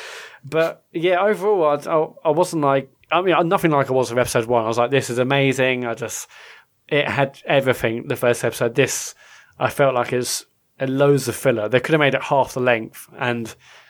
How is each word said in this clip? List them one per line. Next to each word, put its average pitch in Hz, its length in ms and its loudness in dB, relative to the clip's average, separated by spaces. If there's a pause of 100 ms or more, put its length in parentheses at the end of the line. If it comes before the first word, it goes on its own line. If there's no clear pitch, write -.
(440)
But 160 380 -2 (100)
yeah, 180 300 0
overall, 202 420 2
I, 147 100 4 (160)
I, 160 380 -2
I - 20 6
wasn't 165 320 0
like, 135 280 2 (200)
I 165 100 2
mean, 170 280 2
nothing 175 220 2
like 139 200 2
I - 20 -2
was 127 180 0
with 117 80 -2
episode 120 280 0
one. 117 180 2
I 110 40 -2
was 117 100 -2
like, 120 120 2
"This 135 200 0
is 120 80 -4
amazing." 131 680 0
I 117 100 -6
just, 113 320 -10 (640)
it 143 200 0
had 139 360 -2
everything, 123 640 0
the 117 80 -4
first 120 280 0
episode. 117 300 -2
This, - 400 0 (440)
I 127 100 0
felt 135 260 0
like 120 180 -2
it's 123 340 -4 (340)
loads 135 480 2
of 113 80 -2
filler. 113 320 0
They 123 120 2
could - 120 -4
have 156 80 4
made 139 140 2
it 131 80 -2
half 135 320 0
the 131 60 -4
length 117 480 -2 (100)
and 117 360 -4 (360)